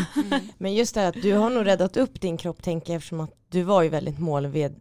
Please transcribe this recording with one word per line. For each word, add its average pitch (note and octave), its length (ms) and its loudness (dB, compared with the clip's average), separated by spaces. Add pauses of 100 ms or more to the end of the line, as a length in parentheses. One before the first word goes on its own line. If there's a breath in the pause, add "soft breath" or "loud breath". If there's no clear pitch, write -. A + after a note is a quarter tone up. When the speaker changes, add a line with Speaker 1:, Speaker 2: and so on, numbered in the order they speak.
(160)
Speaker 1:
Ja. D4 60 2
<laughs> - 0 -
Mm. G#3 260 -2 (100)
Speaker 2:
Men F#3+ 180 -4
just A3+ 200 0
det G#3+ 60 2
här F#3 80 2
att - 120 -6
du G3 120 4
har G#3+ 160 4
nog A#3+ 160 0
räddat F#3 320 2
upp B3+ 240 0
din E3+ 160 -2
kropp, E3 260 -8
tänker E3 300 -4
jag, E3+ 40 -2
eftersom D#3+ 220 -8
att D#3 140 -8 (160)
du F3+ 140 0
var F#3+ 200 6
ju D#3+ 60 4
väldigt D3 300 -4
målved-, D3 600 -2